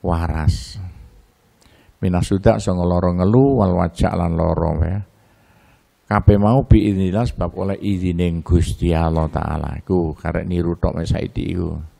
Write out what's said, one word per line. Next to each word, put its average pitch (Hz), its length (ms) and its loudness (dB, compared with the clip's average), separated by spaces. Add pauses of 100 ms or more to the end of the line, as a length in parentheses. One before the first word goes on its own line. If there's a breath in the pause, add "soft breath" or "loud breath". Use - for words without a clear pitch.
Waras. 85 720 -2 (1300 soft breath)
Minas 90 260 0
sudak 107 320 0
sanga 90 240 -2
lara 90 320 0
ngelu, 120 480 4
wal 90 160 2
wajak 87 320 -2
lan 87 240 -2
lara 82 360 0 (100)
ya. 92 180 -4 (1000 soft breath)
Kabeh 104 340 4
mau 107 320 4
biidznillah 98 560 4
sebab 90 320 -4
oleh 95 240 -4
izining 90 640 -2
Gusti 85 480 0
Allah 80 400 0
Ta'ala. 73 480 -6
Iku 85 320 -2
karek 82 320 -6
niru 87 320 -2
tok - 160 -2
mek 82 160 -6
saiki - 480 -4
iku. 85 160 -4 (260)